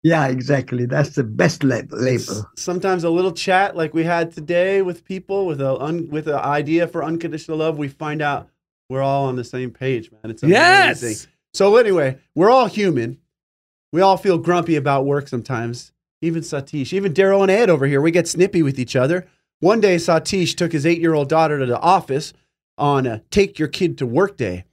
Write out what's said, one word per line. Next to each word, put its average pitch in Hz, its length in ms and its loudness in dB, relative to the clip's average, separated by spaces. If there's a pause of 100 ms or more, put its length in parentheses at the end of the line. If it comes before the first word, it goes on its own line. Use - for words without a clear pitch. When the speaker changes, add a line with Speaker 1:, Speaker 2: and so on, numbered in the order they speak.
Speaker 1:
Yeah, 156 240 2
exactly. 127 580 -2
That's 143 300 -2
the 139 80 0
best 117 400 -2
lab-, 120 280 0
Speaker 2:
It's 120 380 -2
Speaker 1:
label. 98 260 -8
Speaker 2:
sometimes 180 460 -2
a 170 80 0
little 180 220 0
chat 190 440 0
like 160 180 -4
we 160 100 0
had 170 280 -2
today 175 480 0
with 180 240 -6
people 196 400 -6
with 151 160 -4
a 135 200 0
un-, 165 280 -6
with 156 200 -6
an 143 80 -2
idea 147 500 -2
for 165 160 -8
unconditional 160 560 -8
love, 156 200 -2
we 147 100 -6
find 151 340 -8
out 143 260 -4 (400)
we're 135 140 -4
all 139 220 0
on 127 100 -4
the 123 80 -6
same 127 300 -8
page, 127 400 -6
man. - 180 -14
It's 110 140 -10
amazing. 165 100 6 (560)
Speaker 3:
Yes. - 160 -10 (260)
Speaker 2:
So 202 260 4
anyway, 170 380 2 (200)
we're 170 120 4
all 254 180 6
human. 160 520 -2 (760)
We 156 100 0
all 190 140 6
feel 180 220 0
grumpy 170 380 0
about 139 280 0
work 143 220 -2
sometimes. 120 640 -8 (320)
Even 165 200 -4
Satish, 147 500 -6
even 196 200 -2
Daryl 190 300 4
and 196 80 4
Ed 190 180 4
over 143 180 4
here, 139 140 2
we 165 120 2
get 170 160 2
snippy 180 340 2
with 135 160 -2
each 123 160 -6
other. 156 320 0 (340)
One 214 200 4
day, 190 160 4
Satish 165 580 0
took 170 160 -2
his 151 160 -2
eight-year-old 165 420 2
daughter 156 300 2
to 135 80 0
the 120 140 -2
office 160 520 0 (460)
on 143 280 2
a 110 160 -6 (100)
take 196 260 2
your 156 80 -2
kid 156 320 -2
to 139 80 -4
work 170 300 0
day. 92 360 -6